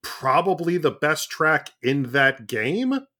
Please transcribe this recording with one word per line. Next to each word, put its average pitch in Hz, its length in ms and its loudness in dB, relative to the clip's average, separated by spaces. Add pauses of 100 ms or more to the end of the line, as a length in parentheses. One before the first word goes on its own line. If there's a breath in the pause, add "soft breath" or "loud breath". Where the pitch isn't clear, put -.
probably 165 720 0
the 151 140 2
best - 400 -2
track 156 400 0 (100)
in 131 300 -2
that 131 360 2
game? 202 520 -2 (200)